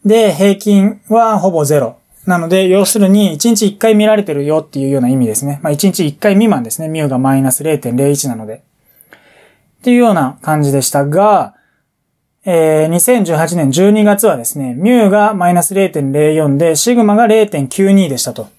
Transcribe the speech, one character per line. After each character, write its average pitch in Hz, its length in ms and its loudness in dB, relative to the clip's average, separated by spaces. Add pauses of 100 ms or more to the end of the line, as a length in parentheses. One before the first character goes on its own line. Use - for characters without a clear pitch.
で、 214 280 2
平 190 240 0
均 202 520 0
は 220 300 2
ほ 180 120 0
ぼ 160 140 -2
ゼ 147 160 0
ロ。 120 180 -6 (280)
な 180 120 0
の 165 100 -6
で、 190 200 0
要 190 160 2
す 214 140 -4
る 196 100 2
に 196 260 2
一 170 160 0
日 214 180 0
一 202 100 -6
回 220 160 2
見 208 120 2
ら 214 100 2
れ 208 80 -2
て 170 100 -6
る 143 100 -4
よ 156 140 0
っ 156 100 -6
て 143 100 -10
い 135 80 -4
う - 40 -2
よ 139 80 0
う 123 40 0
な 123 60 0
意 131 80 0
味 123 100 0
で 107 80 -4
す 135 120 -6
ね。 143 160 -8
ま 156 80 -4
あ - 20 -2
一 147 120 -4
日 185 220 0
一 143 120 -6
回 202 160 0
未 220 140 2
満 143 140 -2
で 113 80 -10
す - 120 -10
ね。 156 60 -8
ミ 160 120 -6
ュ 147 60 -2
ー - 20 -2
が 127 100 -2
マ 135 180 0
イ 135 60 0
ナ 131 100 0
ス 147 100 -6
零 151 160 -2
点 123 180 -6
零 139 140 0
一 143 180 -4
な 120 80 -8
の 110 100 -12
で。 110 160 -14 (1160)
っ - 20 -20
て 247 80 0
い 240 40 4
う - 20 4
よ 240 140 4
う 196 40 2
な 139 280 -2
感 151 200 -2
じ 139 100 0
で 139 100 0
し - 80 -4
た 143 160 -2
が、 185 480 0 (920)
え 160 420 0
ー、 - 20 -
二 175 120 -2
千 247 240 0
十 165 120 -2
八 165 200 -2
年 143 140 0
十 180 200 2
二 214 140 2
月 208 220 2
は 196 100 2
で 117 80 -10
す - 140 -8
ね、 127 160 -8
ミ 180 160 -2
ュ 240 160 4
ー 190 40 2
が 208 240 2
マ 175 160 0
イ 180 40 0
ナ 175 80 2
ス 190 120 -6
零 190 160 0
点 139 220 -4
零 151 220 2
四 147 240 0
で、 160 180 0
シ 240 180 0
グ 233 100 2
マ 208 120 2
が 233 100 4
零 214 200 2
点 143 220 -6
九 196 240 0
二 190 160 2
で 127 100 -6
し - 60 -6
た 123 80 -8
と。 104 160 -14 (100)